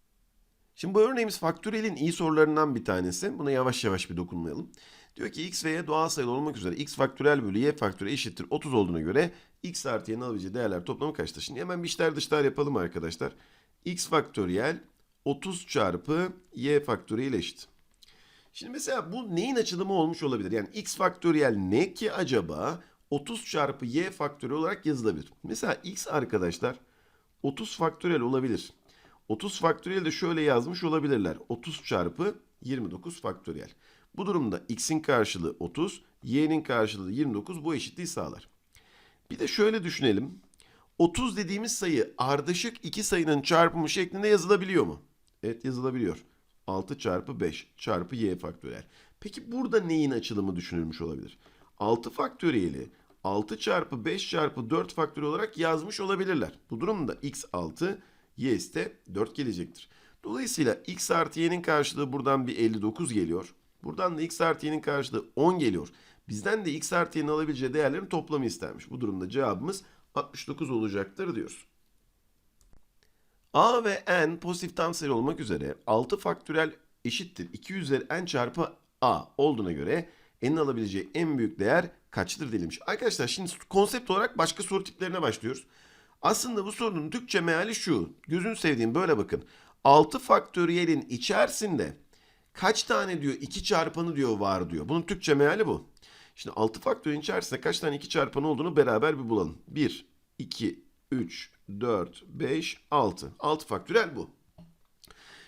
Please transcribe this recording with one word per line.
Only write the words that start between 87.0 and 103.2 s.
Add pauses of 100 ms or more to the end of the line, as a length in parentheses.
Türkçe
meali
şu. (100)
Gözünü
sevdiğim
böyle
bakın. (400)
Altı
faktöriyelin
içerisinde (560)
kaç
tane
diyor
iki
çarpanı
diyor
var
diyor.
Bunun
Türkçe
meali
bu. (460)
Şimdi
altı
faktöriyelin
içerisinde
kaç
tane
iki
çarpanı
olduğunu
beraber
bir
bulalım. (100)
Bir, (320)
iki, (260)
üç, (300)
dört,
beş, (100)
altı.